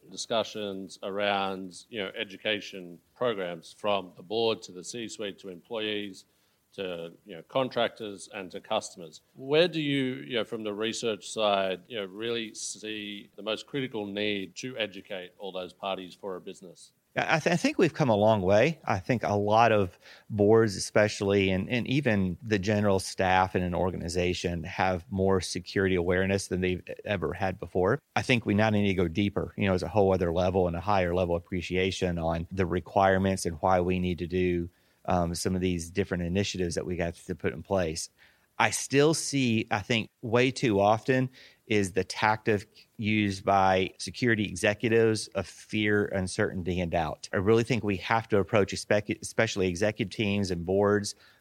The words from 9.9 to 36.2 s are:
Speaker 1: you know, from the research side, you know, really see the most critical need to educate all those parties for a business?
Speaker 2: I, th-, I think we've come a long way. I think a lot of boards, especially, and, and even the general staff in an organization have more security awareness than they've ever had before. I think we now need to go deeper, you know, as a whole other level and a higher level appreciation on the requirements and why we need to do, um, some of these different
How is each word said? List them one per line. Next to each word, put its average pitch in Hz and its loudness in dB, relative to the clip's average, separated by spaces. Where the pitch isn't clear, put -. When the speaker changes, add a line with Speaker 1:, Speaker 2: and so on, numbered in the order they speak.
Speaker 1:
you 131 -6
know, 107 0
from 110 -10
the 107 -4
research 110 -4
side, 98 0
you 120 -10
know, 101 -6
really 110 -6
see 104 -10
the 101 -16
most 107 -4
critical 127 -6
need 101 -4
to 127 -10
educate 95 -8
all 98 -12
those 92 -10
parties 92 -8
for 95 -10
a - -10
business? 87 -18
Speaker 2:
I, 131 2
th-, 170 2
I 175 2
think 294 -2
we've 185 4
come 151 0
a 113 6
long 104 6
way. 107 4
I 104 -2
think 113 -2
a 104 0
lot 107 6
of 101 0
boards, 104 4
especially, 101 2
and, 95 0
and 120 -2
even 107 0
the 110 0
general 104 2
staff 92 2
in 92 0
an 87 -2
organization 87 -2
have 92 -2
more 95 2
security 95 0
awareness 92 2
than 92 -2
they've 90 0
ever 82 -2
had 95 -4
before. 95 0
I 120 0
think 120 2
we 104 0
now 107 4
need 104 2
to 98 2
go 90 2
deeper, 85 -2
you 104 0
know, 95 4
as 92 0
a 80 -6
whole 98 4
other 87 0
level 90 2
and 85 -2
a - -4
higher 92 0
level 87 0
appreciation 90 -2
on 82 -2
the 95 -2
requirements 95 2
and 85 -4
why 92 4
we 90 0
need 90 -2
to 87 -6
do, 87 0
um, 87 0
some 92 -2
of 90 0
these 87 -2
different 90 -2